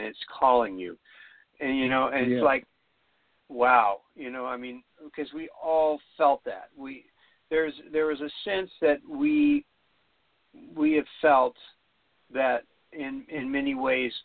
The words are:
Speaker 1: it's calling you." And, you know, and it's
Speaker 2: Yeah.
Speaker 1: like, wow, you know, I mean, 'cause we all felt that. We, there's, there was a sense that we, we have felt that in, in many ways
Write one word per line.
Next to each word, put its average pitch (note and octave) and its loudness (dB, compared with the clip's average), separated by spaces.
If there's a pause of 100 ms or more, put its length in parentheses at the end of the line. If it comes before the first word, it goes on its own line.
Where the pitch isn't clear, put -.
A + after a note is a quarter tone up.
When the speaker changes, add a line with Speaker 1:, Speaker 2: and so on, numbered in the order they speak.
Speaker 1:
it's G#2+ -12 (140)
calling A#2+ 2
you." F2 -10 (640)
And, C3+ -2
you C3 0
know, C3 0
and C3 -2 (100)
it's B2 0
Speaker 2:
Yeah. - 2
Speaker 1:
like, C3+ 2 (840)
wow, A#2+ 4 (140)
you C3+ -12
know, B2+ -10
I B2+ -8
mean, B2 -14 (340)
'cause C#3+ -10
we D#3+ -12
all D#3 -2 (160)
felt C#3 2
that. G2+ -10
We, C3+ -14 (420)
there's, D#3 0 (160)
there D#3 0
was D3 -4
a D3 -8 (140)
sense F#3+ -4 (100)
that D3 2
we, D4 2 (1120)
we D#3 2
have D3+ 0 (120)
felt C3 4 (720)
that B2+ -2 (280)
in, C3+ -10
in C#3 -8
many C#3 -2
ways B2+ -2 (120)